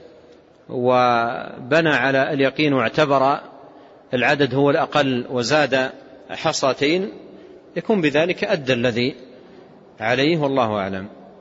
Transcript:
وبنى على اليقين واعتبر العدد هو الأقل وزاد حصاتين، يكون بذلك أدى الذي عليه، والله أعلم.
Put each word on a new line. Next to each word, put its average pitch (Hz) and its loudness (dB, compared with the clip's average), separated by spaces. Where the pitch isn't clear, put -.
وبنى 123 0
على 135 2
اليقين 139 0
واعتبر 135 2
العدد 131 0
هو 143 4
الأقل 139 0
وزاد 131 0
حصاتين، 156 -2
يكون 196 0
بذلك 156 0
أدى 160 -2
الذي 123 -2
عليه، 131 0
والله 131 0
أعلم. 95 -6